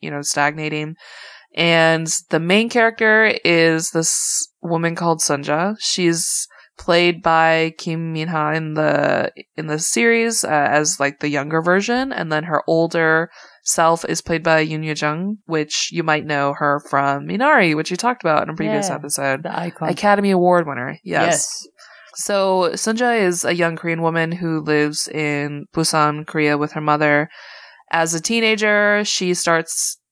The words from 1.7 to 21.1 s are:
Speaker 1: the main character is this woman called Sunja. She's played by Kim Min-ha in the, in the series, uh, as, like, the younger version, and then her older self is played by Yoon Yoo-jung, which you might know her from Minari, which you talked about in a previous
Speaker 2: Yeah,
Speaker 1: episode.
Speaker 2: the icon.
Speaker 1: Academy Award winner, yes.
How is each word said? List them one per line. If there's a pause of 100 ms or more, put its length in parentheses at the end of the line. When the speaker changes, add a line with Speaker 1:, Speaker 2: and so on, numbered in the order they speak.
Speaker 1:
the
main
character (100)
is
this (140)
woman
called
Sunja.
She's (320)
played
by
Kim
Min-ha
in
the, (260)
in
the
series,
uh, (220)
as,
like,
the
younger
version,
and
then
her
older (340)
self
is
played
by
Yoon
Yoo-jung,
which
you
might
know
her
from
Minari,
which
you
talked
about
in
a
previous
Speaker 2:
Yeah,
Speaker 1:
episode.
Speaker 2:
the
icon.
Speaker 1:
Academy
Award
winner,
yes.